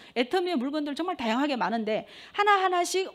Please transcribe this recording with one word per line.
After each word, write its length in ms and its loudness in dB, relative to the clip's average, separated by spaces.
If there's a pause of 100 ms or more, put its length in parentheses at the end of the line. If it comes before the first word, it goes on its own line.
(160)
애터미의 400 0
물건들 400 -2
정말 220 -4
다양하게 400 0
많은데 500 -2 (240)
하나하나씩 840 2